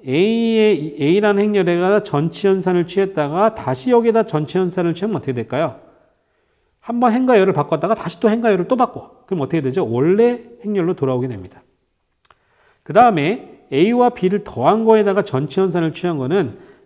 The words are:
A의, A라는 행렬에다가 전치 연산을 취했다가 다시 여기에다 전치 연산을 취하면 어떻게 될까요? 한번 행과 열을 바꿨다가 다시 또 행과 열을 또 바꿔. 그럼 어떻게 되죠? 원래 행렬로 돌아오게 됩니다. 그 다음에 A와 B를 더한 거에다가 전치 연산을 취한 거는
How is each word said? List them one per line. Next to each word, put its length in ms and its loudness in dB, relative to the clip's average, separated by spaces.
A의, 920 0
A라는 420 2
행렬에다가 600 2
전치 440 -4
연산을 400 0
취했다가 680 0
다시 360 -4
여기에다 340 4
전치 340 -2
연산을 360 0
취하면 220 -4
어떻게 160 -6
될까요? 440 -4
한번 320 0
행과 260 4
열을 140 4
바꿨다가 420 -2
다시 260 -8
또 100 2
행과 200 0
열을 160 0
또 100 0
바꿔. 500 -6
그럼 160 -4
어떻게 180 -2
되죠? 280 -2
원래 540 2
행렬로 300 -2
돌아오게 340 -2
됩니다. 340 -14
그 100 -12
다음에 680 2
A와 380 2
B를 320 -2
더한 420 0
거에다가 380 2
전치 380 -4
연산을 320 0
취한 240 -4
거는 420 -2